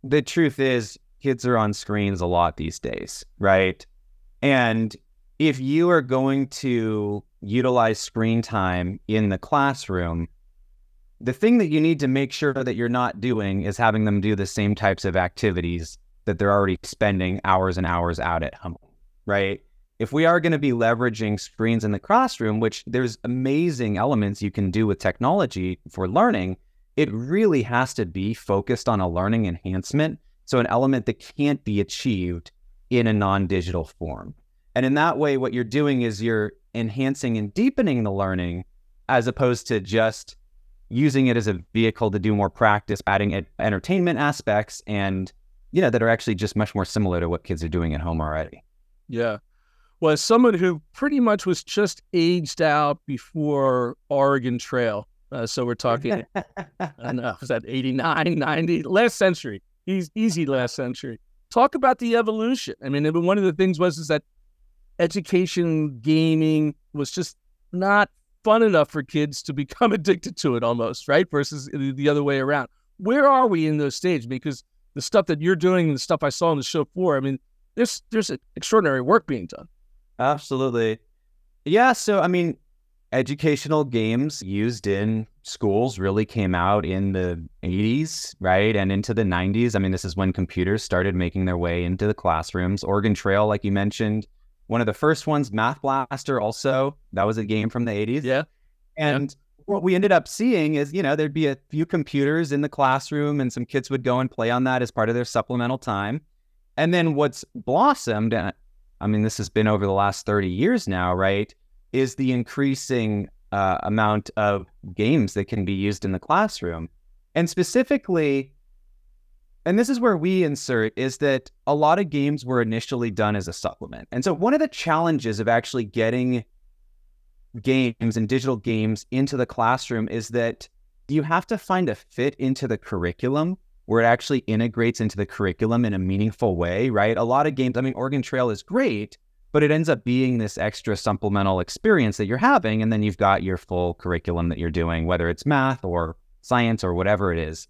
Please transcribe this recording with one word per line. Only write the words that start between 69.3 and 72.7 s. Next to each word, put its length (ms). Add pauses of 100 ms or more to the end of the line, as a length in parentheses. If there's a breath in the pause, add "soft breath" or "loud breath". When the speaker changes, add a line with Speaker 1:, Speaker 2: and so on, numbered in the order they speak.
Speaker 2:
to 80
become 400
<laughs> 60
addicted 400
to 180
it 60
almost, 460
right? 220
Versus 420
the, 200
the 160
other 140
way 160
around. 300 (300)